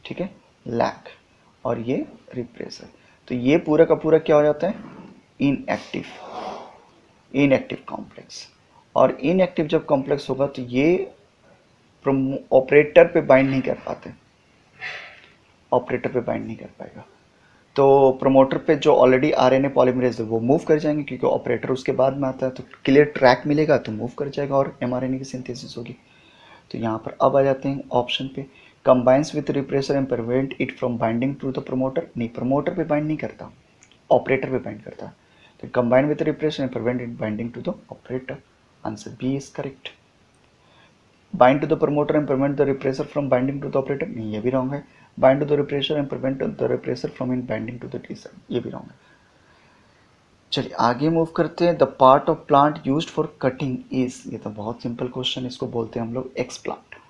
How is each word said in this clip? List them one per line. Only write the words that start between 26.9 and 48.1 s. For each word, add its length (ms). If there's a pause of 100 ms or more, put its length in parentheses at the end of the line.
पर 240
अब 160
आ 60
जाते 260
हैं 220
ऑप्शन 440
पे, 100 (400)
combines 500
with 160
repressor 440
and 140
prevent 420 (100)
it 120
from 240
binding 380
to 180
the 100
promoter। 400 (140)
नहीं, 120
प्रमोटर 440
पे 100
बाइंड 240
नहीं 100
करता, 340 (600)
ऑपरेटर 380
पे 100
बाइंड 240
करता। 300 (460)
तो 80 (100)
combine 320
with 180
repressor 380
and 100
prevent 300
it 160
binding 340
to 120
the 60 (180)
operator, 460 (460)
answer 280 (100)
B 160
is 180
correct। 340 (1400)
Bind 280
to 60
the 140
promoter 380
and 100
prevent 280
the 120
repressor 380
from 260
binding 300
to 80
the 100
operator, 260
नहीं, 260
ये 80
भी 80
रॉन्ग 240
है। 100 (340)
Bind 240
to 80
the 100
repressor 400
and 100
prevent 320 (160)
the 140
repressor 400
from 220
in 120
binding 340
to 140
the 80
T 160